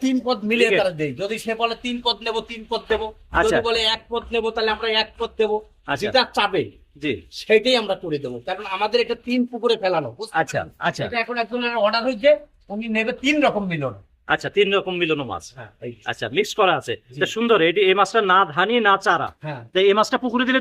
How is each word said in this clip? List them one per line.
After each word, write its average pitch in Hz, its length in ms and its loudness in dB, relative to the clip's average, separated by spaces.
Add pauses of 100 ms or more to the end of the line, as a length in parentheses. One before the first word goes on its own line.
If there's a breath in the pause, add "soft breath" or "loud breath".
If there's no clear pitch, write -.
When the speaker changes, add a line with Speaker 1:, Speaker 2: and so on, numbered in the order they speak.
Speaker 1:
তিন 262 120 2 (100)
পদ 247 120 0 (120)
মিলিয়ে 233 200 4
Speaker 2:
ঠিক 190 100 4
আছে। - 40 2
Speaker 1:
তারা 180 180 -2
দেই। 147 120 -2
যদি 202 260 -6
সে 226 220 -6
বলে 226 140 0 (100)
তিন 240 200 -4
পদ 233 200 0
নেবো, 226 160 -2
তিন 226 280 -14
পদ 220 200 -2
দেবো। 220 160 0 (260)
Speaker 2:
আচ্ছা। 175 260 2
Speaker 1:
যদি 226 100 0
বলে 226 140 0 (140)
এক 226 140 -12
পদ 226 140 -4 (100)
নেবো, 226 220 0
তাহলে 220 160 0
আমরা 214 160 -4 (140)
এক 214 80 -6 (100)
পদ 226 180 -4
দেবো। 214 180 0 (320)
Speaker 2:
আচ্ছা। 143 140 -4
Speaker 1:
যেটা 208 200 2 (160)
চাবে, 190 260 0 (400)
Speaker 2:
জি। 147 100 -2 (180)
Speaker 1:
সেটাই 220 500 2
আমরা 190 140 -4
করে 160 280 -6
দেবো। 123 220 -8
কারণ 190 180 -6 (120)
আমাদের 208 240 0
এটা 226 160 -2 (120)
তিন 247 180 0
পুকুরে 233 380 0
ফেলানো, 165 340 0
বুঝতে 214 220 -12
Speaker 2:
আচ্ছা, 151 200 -2
Speaker 1:
পারছেন? 85 160 -8 (120)
Speaker 2:
আচ্ছা। 156 180 -2
Speaker 1:
এটা 240 180 -6
এখন 240 140 -6
একজনের 240 380 -4 (100)
অর্ডার 226 220 0
হয়েছে, 262 240 4 (380)
উনি 214 180 -6
নেবে 220 240 0
তিন 269 240 0 (100)
রকম 208 180 2 (100)
মিলন। 135 220 -4 (320)
Speaker 2:
আচ্ছা, 147 220 0
তিন 202 240 2
রকম 185 280 0
মিলনো 156 220 0
মাছ। 95 220 -8 (100)
Speaker 1:
হ্যাঁ, 113 160 -18 (100)
এই। 120 120 -10 (120)
Speaker 2:
আচ্ছা, 117 240 -6
মিক্স 180 300 -2
করা 185 200 4
আছে। 120 140 -6 (180)
Speaker 1:
জি। 131 100 -14
Speaker 2:
তা - 140 2
সুন্দর, 226 260 4
এটি, 175 280 4
এই 190 100 6
মাছটা 214 220 2
না 185 160 4 (160)
ধানি 196 260 2
না 208 140 4 (120)
চারা। 160 240 2 (120)
Speaker 1:
হ্যাঁ। 143 200 -10 (120)
Speaker 2:
তো 180 60 0
এই 196 140 6
মাছটা 214 240 2
পুকুরে 247 280 -2
দিলে 262 160 2